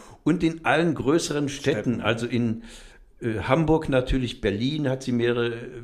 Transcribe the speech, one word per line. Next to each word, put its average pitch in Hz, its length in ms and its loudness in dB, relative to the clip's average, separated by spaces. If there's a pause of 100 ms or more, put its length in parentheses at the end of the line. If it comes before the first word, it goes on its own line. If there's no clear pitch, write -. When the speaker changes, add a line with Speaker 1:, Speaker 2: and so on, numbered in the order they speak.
(240)
Speaker 1:
und 156 180 2
in 160 220 0
allen 156 320 4
größeren 147 540 0
Städten, 120 320 -2 (140)
Speaker 2:
Städten. 117 60 -4
Speaker 1:
also 113 260 0
in, 117 360 -2 (560)
äh, 110 220 -4
Hamburg 160 480 2
natürlich, 127 500 0
Berlin 127 480 0
hat 131 160 -2
sie 127 80 -4
mehrere, 120 420 0 (300)